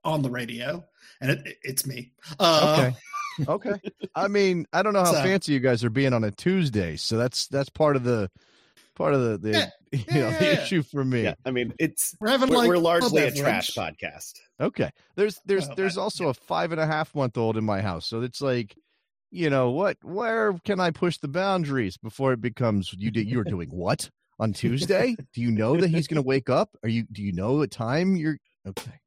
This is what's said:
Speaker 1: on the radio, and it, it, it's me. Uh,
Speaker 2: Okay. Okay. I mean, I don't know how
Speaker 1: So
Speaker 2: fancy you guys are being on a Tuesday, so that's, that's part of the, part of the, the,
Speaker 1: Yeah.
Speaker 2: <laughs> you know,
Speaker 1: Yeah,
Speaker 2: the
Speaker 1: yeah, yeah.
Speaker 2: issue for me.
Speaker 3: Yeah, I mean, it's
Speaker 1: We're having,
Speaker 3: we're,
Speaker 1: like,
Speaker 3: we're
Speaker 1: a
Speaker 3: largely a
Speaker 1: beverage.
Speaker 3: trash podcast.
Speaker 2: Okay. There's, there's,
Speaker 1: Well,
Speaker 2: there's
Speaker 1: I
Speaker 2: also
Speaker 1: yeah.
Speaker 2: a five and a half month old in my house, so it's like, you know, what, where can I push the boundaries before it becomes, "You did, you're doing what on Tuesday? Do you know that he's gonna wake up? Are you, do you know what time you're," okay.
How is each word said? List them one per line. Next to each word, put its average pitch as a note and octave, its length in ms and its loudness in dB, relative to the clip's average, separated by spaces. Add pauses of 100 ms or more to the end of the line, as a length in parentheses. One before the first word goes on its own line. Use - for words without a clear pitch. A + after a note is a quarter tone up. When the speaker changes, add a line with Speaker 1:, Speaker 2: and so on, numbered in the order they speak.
Speaker 1:
on D#3 160 0
the C3 80 -2
radio, B2 560 -8 (360)
and C3 100 0
it, C3+ 160 -2
it, - 160 -18
it's C3 220 -6
me. B2 260 -10 (280)
Uh, D3+ 520 6
Speaker 2:
Okay. A#2+ 60 -6 (500)
Okay. E3 260 -2 (420)
I F3+ 120 0
mean, F#3+ 440 2
I F3 120 2
don't G#3 100 2
know G3 100 4
how E3+ 100 4
Speaker 1:
So D3 100 2
Speaker 2:
fancy F#3+ 300 2
you C3+ 60 2
guys B2 240 2
are A#2+ 60 2
being C3 240 2
on A2+ 100 2
a G2+ 80 0
Tuesday, A#2 680 0
so - 200 -2
that's, B2 300 -2
that's C#3 220 -2
part D3 260 2
of B2+ 80 0
the, A2+ 260 0 (680)
part D3+ 200 2
of C3 60 4
the, A2 180 0
the, G#2+ 120 -4
Speaker 1:
Yeah. - 180 2 (100)
Speaker 2:
<laughs> - 120 -18
you B2+ 80 -2 (220)
know, - 80 0
Speaker 1:
Yeah, D#4+ 100 -2
Speaker 2:
the - 60 4
Speaker 1:
yeah, D4+ 80 4
yeah. - 80 0
Speaker 2:
issue E3+ 220 -2
for C#3 200 -4
me. B2+ 200 0
Speaker 3:
Yeah, G2+ 100 -2 (120)
I C3 60 -4
mean, B2 280 -2
it's - 400 -2
Speaker 1:
We're G#3+ 100 0
having, C4 200 2
Speaker 3:
we're, B3 80 4
Speaker 1:
like, A#3 100 6
Speaker 3:
we're F3 80 4
Speaker 1:
a F3 40 4
Speaker 3:
largely E3 440 4
a - 80 4
Speaker 1:
beverage. C#3 80 -6
Speaker 3:
trash A2+ 320 0
podcast. D#2+ 640 -8 (260)
Speaker 2:
Okay. - 320 -2 (240)
There's, G3+ 300 -2
there's, F#3+ 220 0
Speaker 1:
Well, C#3 100 -12
Speaker 2:
there's F#3+ 200 -2
Speaker 1:
I F#3+ 40 -4
Speaker 2:
also G3 240 -4
Speaker 1:
yeah. D3 60 2
Speaker 2:
a - 40 -4
five E3+ 380 -4
and D#3 80 -4
a D#3 40 2
half D#3 300 -4
month C3+ 220 -2
old A2+ 200 0
in A2 60 -2
my G2+ 180 0
house, F2+ 240 -4
so A2+ 160 -4
it's B2 200 -8
like, B2 340 -2 (560)
you E3 180 -2
know, C3 220 2
what, F3+ 320 0
where A3 500 -2 (100)
can G3 160 -2
I F3 120 2
push F3 260 -2
the D3+ 100 -8
boundaries D3 720 0
before C3 360 -2
it A2+ 80 -2
becomes, A2 540 0
"You G#2 140 -4
did, G#2+ 180 -2
you're A#2 160 0
doing F2 260 -4
what F#2 400 -4 (300)
on A2 140 0
Tuesday? F#3+ 640 0 (180)
Do A#2+ 80 -6
you A#2+ 80 0
know A2 280 2
that F3+ 120 2
he's D#3+ 180 0
gonna D3+ 140 0
wake C3+ 300 0
up? E3+ 180 2 (140)
Are A2 60 -2
you, A2+ 220 0
do G#2 120 -10
you G2+ 100 -2
know G2 200 0
what D3 180 0
time D#3+ 440 0
you're," D#3 220 -2 (300)
okay. - 400 -14